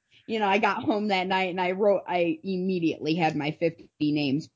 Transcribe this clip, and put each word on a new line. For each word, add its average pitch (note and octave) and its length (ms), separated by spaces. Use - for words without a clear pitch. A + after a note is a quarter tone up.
you A3 120
know, G#3 80
I G3 120
got G#3+ 260
home G#3+ 240
that F#3 180
night, F#3+ 240
and F#3 100
I F3+ 120
wrote, G3 340
I E3+ 360
immediately F3+ 720
had D#3+ 220
my D3 140
fifty D3+ 640
names. D3 440